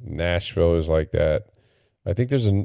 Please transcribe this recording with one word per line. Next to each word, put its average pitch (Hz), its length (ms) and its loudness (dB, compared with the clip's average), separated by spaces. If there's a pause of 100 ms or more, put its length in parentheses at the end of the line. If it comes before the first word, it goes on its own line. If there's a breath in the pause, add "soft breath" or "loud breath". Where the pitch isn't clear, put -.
Nashville 85 760 0
is 80 100 0
like 80 240 0
that. 78 360 0 (600)
I 101 60 -2
think 123 160 -2
there's 131 160 0
a, 101 60 4 (140)